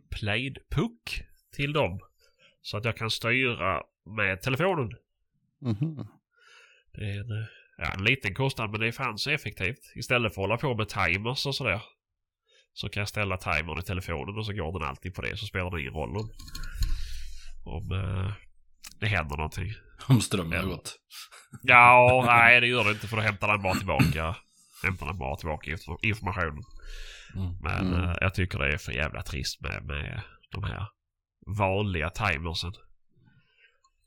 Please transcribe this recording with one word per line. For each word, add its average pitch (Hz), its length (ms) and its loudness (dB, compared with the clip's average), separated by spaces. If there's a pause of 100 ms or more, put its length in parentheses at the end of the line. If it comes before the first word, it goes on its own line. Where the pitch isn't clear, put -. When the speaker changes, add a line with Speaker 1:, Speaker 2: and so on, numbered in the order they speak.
(100)
Speaker 1:
plaidpuck - 1120 -4 (340)
till 143 160 -4
dem. 110 280 0 (640)
Så - 140 -8
att 107 80 -4
jag 113 120 0
kan 110 140 -4
styra 117 720 0 (340)
med 98 260 0
telefonen. 135 480 0 (680)
Speaker 2:
Mhm. 131 360 -2 (960)
Speaker 1:
Det - 180 -10
är 101 100 -6
en, 110 220 -6
eh, 107 40 -8 (320)
ja, - 140 -4
en 95 120 -4
liten 110 300 2
kostnad, 131 360 -2
men 107 100 -4
det 113 80 0
är 117 40 -4
fan 117 260 -6
så - 120 -2
effektivt. - 680 -4
Istället 120 380 0
för 98 80 -4
att 98 60 0
hålla 110 80 2
på 131 180 -2
med 107 140 -4
timers 101 580 0
och 139 80 -2
sådär, 110 280 -2 (880)
så - 160 -8
kan 101 120 -6
jag 104 80 -4
ställa 98 280 -2
timern 78 420 -2
i 87 40 -8
telefonen 90 560 -6
och 110 80 -6
så 104 60 -6
går 92 260 -4
den 78 100 -4
alltid 92 260 -10
på - 80 -10
det, 62 140 -6
så 107 100 -8
spelar 90 240 -4
det 87 100 -4
ingen 67 120 -6
roll 76 240 -4
om, 110 140 -6 (1300)
om, - 280 -6
eh, 95 400 -2 (680)
det 107 60 -2
händer 78 300 0
någonting. 78 360 -4 (360)
Speaker 3:
Om 127 120 8
strömmen 90 380 -2
har - 100 0
Speaker 1:
Ja. - 60 -2
Speaker 3:
gått. - 220 -12 (680)
Speaker 1:
Ja, 123 640 10
nej, 120 340 10
det 120 60 4
gör 123 180 4
det 101 60 2
inte, 107 180 -4
för 113 80 -2
då 107 60 2
hämtar 104 260 0
den 104 140 2
bara 95 120 2
tillbaka, 80 640 2 (460)
hämtar 90 240 -2
den - 120 -6
bara 67 180 -4
tillbaka 76 340 -6
infor-, 80 360 -8
informationen. 90 560 -4 (760)
Speaker 3:
Mm. 90 260 -4
Speaker 1:
Men, 92 320 -2
Speaker 2:
Mm. 90 160 2
Speaker 1:
eh, 85 100 -2
jag 95 140 0
tycker 90 240 -2
det 71 140 2
är 73 60 -2
för - 140 -8
jävla 67 300 -2
trist - 380 -6
med, 50 240 -6
med 71 360 -6 (300)
de 98 140 -8
här - 220 -6 (720)
vanliga 95 520 2
timersen. 85 640 -2 (1300)